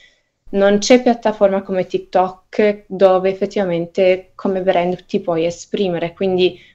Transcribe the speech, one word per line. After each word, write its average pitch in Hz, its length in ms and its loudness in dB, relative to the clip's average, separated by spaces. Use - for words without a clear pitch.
non 202 260 4
c'è 247 240 4
piattaforma 208 600 0
come 185 220 -4
TikTok 190 1000 -2
dove 185 420 2
effettivamente 185 1080 -2
come 190 280 -4
brand 180 420 0
ti 202 160 -4
puoi 165 240 -2
esprimere. 170 680 -6
Quindi 185 440 0